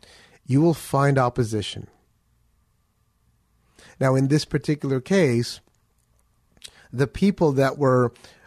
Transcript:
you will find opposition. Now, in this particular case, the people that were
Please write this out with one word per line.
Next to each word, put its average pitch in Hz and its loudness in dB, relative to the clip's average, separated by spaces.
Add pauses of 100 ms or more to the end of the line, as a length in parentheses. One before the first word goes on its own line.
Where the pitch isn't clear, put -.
(460)
you 131 2
will 165 4
find 139 0
opposition. 110 -4 (2000)
Now, 131 2
in 135 2
this 147 0
particular 143 -4
case, 127 0 (1300)
the 131 -2
people 190 0
that 135 0
were 127 2 (340)